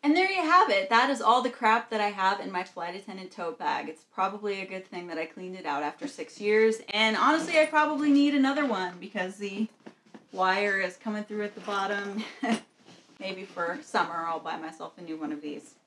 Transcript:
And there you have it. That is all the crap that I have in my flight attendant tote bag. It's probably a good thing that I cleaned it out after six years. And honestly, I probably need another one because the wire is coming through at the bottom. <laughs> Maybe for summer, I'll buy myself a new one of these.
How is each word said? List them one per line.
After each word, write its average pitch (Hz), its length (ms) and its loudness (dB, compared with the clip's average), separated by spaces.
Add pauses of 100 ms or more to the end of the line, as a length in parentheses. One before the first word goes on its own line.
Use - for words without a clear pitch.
And 294 140 4
there 381 160 4
you 370 100 -2
have 349 280 6
it. 196 200 2
That 240 200 4
is 254 120 -2
all 247 200 4
the 240 80 -2
crap 233 400 2
that 220 100 -4
I 208 80 0
have 196 320 0
in 196 140 -8
my 180 100 -4
flight 180 320 -10
attendant 190 360 -14
tote 170 280 -8
bag. 156 300 -4
It's - 240 -16
probably 196 480 -2
a 190 40 -6
good 190 220 -10
thing 175 200 -12
that 165 100 -8
I 160 80 -4
cleaned 185 320 -12
it 165 80 -12
out 147 180 -2
after 151 240 -8
six - 320 -12
years. 220 380 4 (160)
And 220 240 2
honestly, 320 420 4
I 311 60 8
probably 302 460 2
need 285 220 6
another 269 320 4
one 185 320 -2
because 190 380 -6
the 202 320 -4 (640)
wire 196 480 2
is 185 160 -4
coming 214 300 -6
through 208 180 -6
at 208 100 -6
the 190 80 -16
bottom. 202 600 -4 (180)
<laughs> - 800 -6
Maybe 190 240 -8
for 175 380 -6
summer, 170 440 -4
I'll 165 140 -4
buy 160 160 -8
myself - 420 -12
a 180 40 -18
new 160 160 -10
one 156 160 -6
of 147 80 -10
these. 147 340 -12 (120)